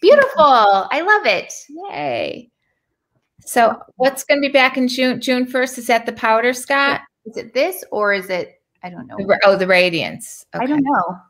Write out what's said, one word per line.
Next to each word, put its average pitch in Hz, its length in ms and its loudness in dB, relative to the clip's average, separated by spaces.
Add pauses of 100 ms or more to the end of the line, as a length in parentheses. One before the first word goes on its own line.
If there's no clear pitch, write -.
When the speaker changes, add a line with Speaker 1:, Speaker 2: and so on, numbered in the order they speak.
Speaker 1:
Beautiful! 523 420 4
I 220 560 4
love 403 240 2
it. 202 260 -2 (400)
Speaker 2:
Yay! 120 600 -6 (880)
So - 400 0 (160)
what's 262 260 -2
gonna 285 200 0
be 277 80 -2
back 262 260 2
in 254 100 0
June, 254 320 -2
June 254 280 -2
first? 254 320 -4
Is 233 80 -14
that 226 180 0
the 233 80 -8
powder, 226 400 0
Scott? 277 480 -2 (240)
Speaker 1:
Is 220 140 -14
it - 160 -16
this 330 360 -2
or 208 220 0
is 190 160 -4
it, 180 320 -8 (220)
I 180 80 -14
don't 170 160 -16
know. - 100 -16
Speaker 2:
The 196 80 -6
ra-, 190 200 2
oh, 196 120 6
the 185 100 -2
Radiance. 180 840 -2
Speaker 1:
I 226 140 -4
don't 277 60 -2
Speaker 2:
Okay. 302 100 0
Speaker 1:
know. 185 360 -2 (120)